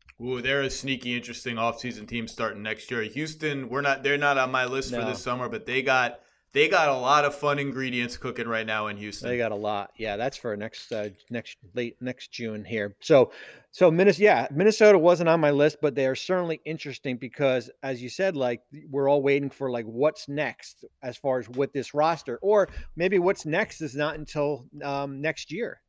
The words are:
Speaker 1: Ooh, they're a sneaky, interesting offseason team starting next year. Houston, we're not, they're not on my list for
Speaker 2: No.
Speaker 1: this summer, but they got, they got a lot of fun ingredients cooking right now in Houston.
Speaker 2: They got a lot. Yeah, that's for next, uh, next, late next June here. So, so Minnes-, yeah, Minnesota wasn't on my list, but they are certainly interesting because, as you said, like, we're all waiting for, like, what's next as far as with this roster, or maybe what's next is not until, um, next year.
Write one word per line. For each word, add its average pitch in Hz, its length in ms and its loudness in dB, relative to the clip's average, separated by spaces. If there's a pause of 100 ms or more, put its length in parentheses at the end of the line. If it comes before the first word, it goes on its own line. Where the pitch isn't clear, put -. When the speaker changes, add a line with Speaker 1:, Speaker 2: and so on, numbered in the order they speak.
(220)
Speaker 1:
Ooh, 123 200 -6
they're 135 220 0
a 135 60 -2
sneaky, 123 460 -6
interesting 120 400 -8
offseason 113 500 -6
team 113 220 -8
starting 104 340 -6
next 110 300 -8
year. 120 120 -4
Houston, 143 680 -8
we're 131 100 -4
not, 135 240 0
they're 143 140 0
not 143 200 2
on 131 140 0
my 127 140 0
list 127 260 -6
for 120 80 -4
Speaker 2:
No. 113 80 -4
Speaker 1:
this 110 140 -6
summer, 123 260 -6
but 110 180 -8
they 127 160 -2
got, 127 380 2 (320)
they 151 160 4
got 165 220 4
a 135 80 0
lot 139 260 4
of 143 120 0
fun 143 220 0
ingredients 127 600 -4
cooking 120 300 -6
right 110 180 -2
now 107 220 -4
in 101 100 -8
Houston. 104 320 -10
Speaker 2:
They 123 80 -2
got 113 160 0
a - 20 -4
lot. 104 400 -4
Yeah, 107 220 -6
that's 117 180 -4
for 107 220 -6
next, - 340 -12
uh, 104 180 -6 (200)
next, 120 260 -10 (180)
late 120 280 -6
next 123 320 -10
June 107 320 -8
here. 101 340 -6
So, 131 320 6 (400)
so 180 180 6
Minnes-, 175 300 4
yeah, 165 320 6
Minnesota 208 460 8
wasn't 170 320 6
on 165 100 6
my 147 120 4
list, 147 300 4
but 143 140 0
they 135 100 2
are 131 100 0
certainly 175 500 -2
interesting 143 500 -8
because, 127 540 -2 (120)
as 131 200 -6
you 123 80 -10
said, 190 260 -2
like, 123 260 -2 (280)
we're 139 200 0
all 143 120 4
waiting 139 300 2
for, 131 200 -6
like, 117 140 -4
what's 127 420 -2
next 143 560 -8 (180)
as 123 140 -10
far 131 240 -2
as 110 80 -10
with 131 240 -4
this 135 220 -6
roster, 147 480 -2
or 202 260 4 (300)
maybe 185 220 2
what's 180 260 0
next 175 340 -2
is 135 160 -8
not 147 200 -2
until, 147 500 -4 (180)
um, 139 380 -6
next - 280 -6
year. 208 400 -10